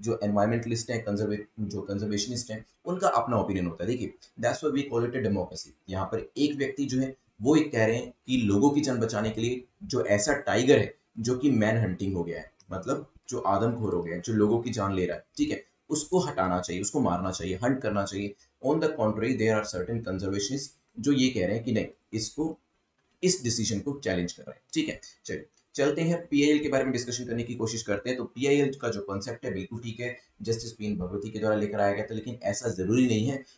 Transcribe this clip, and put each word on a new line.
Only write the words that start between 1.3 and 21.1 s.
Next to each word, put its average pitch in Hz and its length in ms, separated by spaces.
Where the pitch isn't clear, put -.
जो 101 220
conservationist 104 680
हैं, 110 160
उनका 180 240
अपना 117 280
opinion 92 300
होता 85 180
है। 107 60
देखिए, 127 240
that's 120 240
why 143 100
we 139 80
call 117 200
it 120 140
a 98 40
democracy। 98 480
यहाँ 95 180
पर - 300
एक 143 200
व्यक्ति 135 280
जो 127 160
है, 131 160
वो 143 140
एक 151 160
कह 110 140
रहे 117 100
हैं - 180
कि 127 100
लोगों 110 340
की 143 100
जान 123 200
बचाने 110 300
के 110 100
लिए 123 240
जो 101 220
ऐसा 104 280
tiger 123 460
है - 160
जो 123 200
कि 143 120
man 113 260
hunting 95 400
हो 87 80
गया 82 160
है, - 120
मतलब 117 400
जो 123 100
आदमखोर 104 560
हो 85 80
गया 85 120
है, 87 60
जो 117 120
लोगों 107 280
की 120 100
जान 98 240
ले 90 120
रहा 87 100
है, - 100
ठीक 147 140
है, - 140
उसको 151 300
हटाना 90 420
चाहिए, 87 220
उसको - 180
मारना 90 300
चाहिए, 90 260
hunt 127 260
करना 101 220
चाहिए। 101 300
On 151 100
the 156 120
contrary, 107 480
there 110 220
are 107 60
certain 110 360
conservationists 98 680
जो 139 140